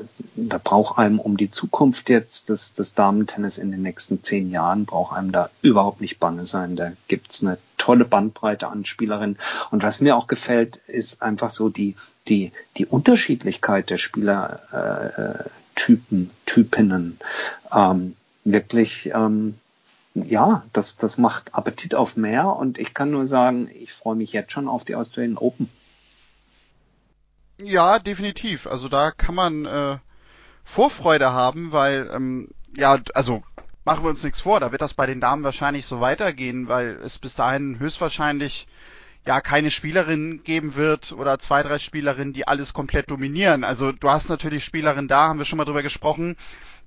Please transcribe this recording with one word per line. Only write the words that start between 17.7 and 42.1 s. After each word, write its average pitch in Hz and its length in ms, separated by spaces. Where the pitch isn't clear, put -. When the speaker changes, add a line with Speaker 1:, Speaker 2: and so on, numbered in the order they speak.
Speaker 1:
Ähm, 92 420
wirklich, 107 720
ähm, 107 400
ja, 139 500
das, - 240
das - 200
macht - 380
Appetit - 400
auf 117 220
mehr 120 380
und 127 220
ich - 160
kann 143 160
nur 139 160
sagen, 123 480
ich - 200
freue 113 220
mich 110 160
jetzt 104 200
schon 139 160
auf 123 160
die - 120
Australian 117 420
Open. 123 340
Speaker 2:
Ja, 190 380
definitiv. 202 680
Also 131 200
da 143 240
kann - 240
man, 160 300
äh, 139 320
Vorfreude 156 720
haben, 147 400
weil, 139 400
ähm, 127 340
ja, 139 200
d-, - 160
also 117 300
machen 156 200
wir 165 60
uns 147 140
nichts 143 160
vor, 196 220
da 120 100
wird 135 100
das 147 120
bei 135 120
den 131 140
Damen 139 240
wahrscheinlich 139 420
so 123 140
weitergehen, 127 680
weil 120 340
es - 160
bis - 160
dahin 135 440
höchstwahrscheinlich 147 840
ja 135 160
keine 151 300
Spielerin 156 720
geben 156 320
wird 151 360
oder 135 280
zwei, 143 220
drei 147 180
Spielerinnen, 139 520